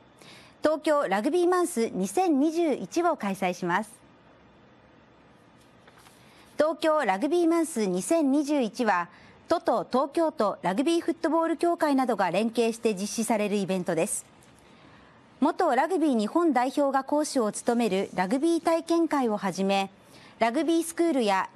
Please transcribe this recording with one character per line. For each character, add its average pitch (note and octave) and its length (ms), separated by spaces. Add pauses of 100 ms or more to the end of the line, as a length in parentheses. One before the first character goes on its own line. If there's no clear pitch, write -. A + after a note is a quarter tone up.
(600)
東 D4+ 200
京 D4 280
ラ G3 140
グ C4+ 100
ビ F4 120
ー E4+ 40
マ F4+ 140
ン E4 40
ス A3+ 220
二 F#3 180
千 F4 320
二 D#4 140
十 D#4+ 220
一 G3 280
を E4+ 140
開 G3 180
催 F3+ 180
し F3+ 120
ま F3+ 180
す。 - 80 (2750)
東 D4+ 220
京 D#4 260
ラ F#3+ 140
グ C#4+ 100
ビ F4 160
ー E4 40
マ E4+ 120
ン D#4 60
ス A3 180
二 F#3 160
千 D#4 300
二 C#4+ 140
十 D4 160
一 A#3 240
は、 F3+ 240 (400)
都 E4+ 120
と A#3 300
東 C#4 220
京 E4 180
都 G#3 320
ラ F3 120
グ B3+ 100
ビ E4+ 140
ー - 20
フ E4+ 100
ッ - 40
ト - 160
ボ E4 140
ー E4 40
ル E4 80
協 E4+ 200
会 D4 200
な C4 100
ど A#3 80
が F#3 160
連 G#3+ 200
携 A3+ 220
し A3+ 60
て A3 160
実 G3 140
施 A3+ 160
さ A3+ 140
れ G#3 100
る G3+ 80
イ G3 100
ベ F#3+ 120
ン F3+ 60
ト E3+ 120
で E3 100
す。 - 180 (1160)
元 C#4+ 340
ラ C#4+ 140
グ F4+ 100
ビ D4+ 120
ー B3 60
日 G#3 120
本 D4+ 240
代 B3 240
表 C#4 160
が C4+ 100
講 D4 220
師 C#4 160
を G#3+ 100
務 A#3+ 300
め A3+ 100
る F#3+ 240
ラ F#3 140
グ C4 100
ビ E4 200
ー D#4+ 40
体 E4 220
験 E4 240
会 C4+ 200
を G#3 80
は G3 140
じ F3+ 140
め、 G3 260 (480)
ラ A3+ 120
グ C#4+ 140
ビ E4 160
ー - 20
ス - 140
ク E4+ 80
ー E4 80
ル C4 100
や F#3+ 340